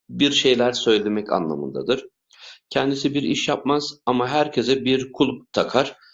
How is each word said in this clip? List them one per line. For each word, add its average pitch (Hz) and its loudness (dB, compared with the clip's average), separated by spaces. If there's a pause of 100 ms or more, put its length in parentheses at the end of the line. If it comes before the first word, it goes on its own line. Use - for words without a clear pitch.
bir 139 0
şeyler 123 4
söylemek 104 0
anlamındadır. 71 -2 (640)
Kendisi 139 0
bir 143 -2
iş - -2
yapmaz 143 -2 (120)
ama 123 2
herkese 135 0
bir 131 0
kulp - -2
takar. 113 0 (160)